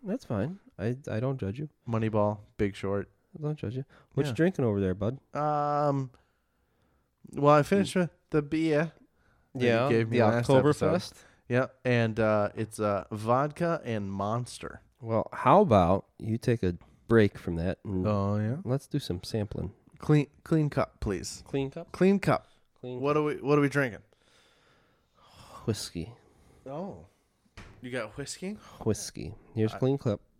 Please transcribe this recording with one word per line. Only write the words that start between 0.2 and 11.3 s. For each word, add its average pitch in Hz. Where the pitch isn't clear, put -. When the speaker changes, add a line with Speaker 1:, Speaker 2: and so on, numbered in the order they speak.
Speaker 1:
fine. 127
I, 117
I 110
don't 131
judge 101
you. 151
Speaker 2:
Moneyball, 107
Big 101
Short. 98
Speaker 1:
I 156
don't 151
judge 110
you. 131
What 143
Speaker 2:
Yeah. 143
Speaker 1:
you 113
drinking 160
over 104
there, 92
bud? 107
Speaker 2:
Um, 147
well, 143
I 147
finished 196
with 180
the 156
beer 156
that 127
you 123
Speaker 1:
Yeah, 120
Speaker 2:
gave 113
me 120
Speaker 1:
the 113
Speaker 2:
last 117
Speaker 1:
Oktoberfest. 135
Speaker 2:
episode. -